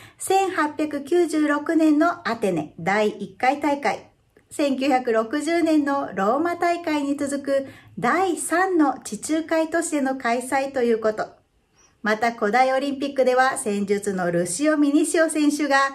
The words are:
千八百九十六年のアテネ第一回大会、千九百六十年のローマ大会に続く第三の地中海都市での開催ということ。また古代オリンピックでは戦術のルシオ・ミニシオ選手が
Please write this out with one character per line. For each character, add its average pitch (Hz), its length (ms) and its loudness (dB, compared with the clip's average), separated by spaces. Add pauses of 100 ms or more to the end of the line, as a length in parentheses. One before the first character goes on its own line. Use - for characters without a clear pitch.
(180)
千 381 320 2
八 302 260 -2
百 302 280 -4
九 349 220 2
十 302 220 0
六 294 260 0
年 311 240 6
の 339 300 2
ア 226 80 -2
テ 202 160 0
ネ 156 260 -6
第 202 300 0
一 - 280 -8
回 277 240 0
大 285 200 0
会、 - 300 -4 (400)
千 277 280 0
九 269 100 0
百 254 240 2
六 226 280 0
十 339 220 0
年 311 220 2
の 277 300 -2
ロ 202 220 2
ー - 40 0
マ 349 160 0
大 339 260 0
会 302 220 -2
に 285 120 -2
続 277 260 -4
く 277 240 0 (320)
第 320 380 0
三 370 400 0
の 277 240 2
地 - 180 -10
中 311 260 -4
海 320 260 0
都 330 120 0
市 320 100 -6
で 294 80 0
の 262 160 -2
開 240 240 -2
催 269 320 -2
と 262 100 0
い 240 100 4
う 214 80 2
こ 220 140 0
と。 - 240 -8 (600)
ま 214 160 0
た 233 160 0
古 220 200 -2
代 262 200 2
オ 262 60 2
リ 269 140 -2
ン - 60 -6
ピ 285 100 -4
ッ - 80 -6
ク 262 80 2
で 247 100 2
は 262 240 2
戦 202 260 -2
術 202 300 -2
の 180 160 -2
ル 170 160 0
シ 294 240 0
オ・ 302 80 2
ミ 294 140 4
ニ 311 120 4
シ - 160 0
オ 320 80 4
選 302 220 2
手 294 160 -2
が 277 100 2 (180)